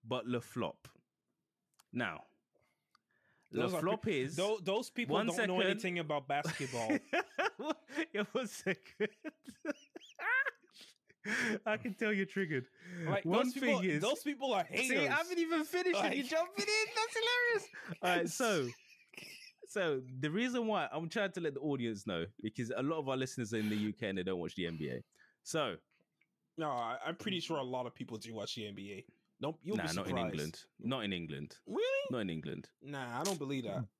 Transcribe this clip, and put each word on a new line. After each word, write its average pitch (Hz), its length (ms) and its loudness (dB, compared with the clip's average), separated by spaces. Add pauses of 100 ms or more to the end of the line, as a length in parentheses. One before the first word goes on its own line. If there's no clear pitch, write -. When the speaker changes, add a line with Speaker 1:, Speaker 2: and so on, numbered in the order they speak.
Speaker 1:
but 117 220 -2
LeFlop. 117 480 0 (1160)
Now, 107 300 -2 (1300)
Speaker 2:
Those 120 220 2
are 160 80 0
Speaker 1:
LeFlop 202 220 0
Speaker 2:
pe-, 160 180 2
Speaker 1:
is 139 140 -2
Speaker 2:
tho-, 208 260 2
those 196 280 0
people 190 260 0
Speaker 1:
One 214 120 4
Speaker 2:
don't 208 100 0 (100)
know 180 100 2
Speaker 1:
second. 190 140 4
Speaker 2:
anything 190 280 0
about 147 280 -2
basketball. 139 640 0 (120)
Speaker 1:
<laughs> - 40 -20 (1040)
Yeah, 208 100 2 (100)
one 247 140 0
second. - 640 -4 (560)
<laughs> 302 80 0 (1900)
I 214 120 2
can 220 160 -4
tell 214 200 0
you're 196 120 4
triggered. 156 400 0 (400)
Speaker 2:
Like, 185 200 2
Speaker 1:
One 202 200 6
Speaker 2:
those 254 80 0
people, 262 280 4
Speaker 1:
thing 185 80 4
is, 147 120 4
Speaker 2:
those 247 220 2
people 269 300 0
are 185 200 2
Speaker 1:
see, 254 140 2
Speaker 2:
haters. 269 220 4
Speaker 1:
I 269 40 4
haven't 339 260 2
even 330 260 2
finished 359 360 2
and 285 120 2
you're 277 100 0
Speaker 2:
Like 247 80 -4
Speaker 1:
jumping 359 340 0
in. 427 200 4 (100)
That's 453 220 0
hilarious. 480 500 4 (160)
Speaker 2:
<laughs> - 180 -8
Speaker 1:
All 180 80 2
right, 170 200 4
so, 180 380 2 (1000)
so 160 340 2 (200)
the 147 100 2
reason 240 360 2
why 180 240 2
I'm 160 180 -2
trying 196 240 2
to 175 80 -4
let 151 140 0
the 139 40 -4
audience 120 480 0
know, 85 180 2 (160)
because 110 340 -2
a 127 60 0
lot 156 180 2
of 135 100 -2
our 131 80 2
listeners 123 360 -2
are 113 40 2
in 107 120 2
the 107 60 2
U 107 180 2
K 110 140 -4
and 95 100 0
they 90 60 0
don't 92 160 0
watch 80 160 -4
the 90 100 0
N 82 120 -2
B 76 120 -2
A. 62 140 -6 (400)
So, 135 320 -2 (840)
Speaker 2:
No, 156 120 -2
I, 120 360 -2
I'm 165 100 -4
pretty 185 260 -4
sure 165 160 -2
a 139 60 0
lot 127 220 -2
of 117 80 -6
people 120 240 -8
do 113 160 -10
watch 107 220 -4
the 110 120 -6
N 101 80 -10
B 101 180 -10
A. 95 120 -12 (360)
Don't, 151 200 -4
you'll 190 160 -2
Speaker 1:
nah, 85 100 0
Speaker 2:
be 80 80 -2
Speaker 1:
not 98 80 0
in 90 60 -2
Speaker 2:
surprised. 80 240 0
Speaker 1:
England. 78 260 -4 (200)
Not 123 240 -2
in 101 100 -2
England. 76 420 -6 (120)
Speaker 2:
Really? 508 440 0
Speaker 1:
Not 120 80 0
in 101 100 0
England. - 400 -6 (120)
Speaker 2:
Nah, 131 380 -6
I 151 40 -2
don't 190 160 0
believe 135 260 -4
that. 104 180 -4 (160)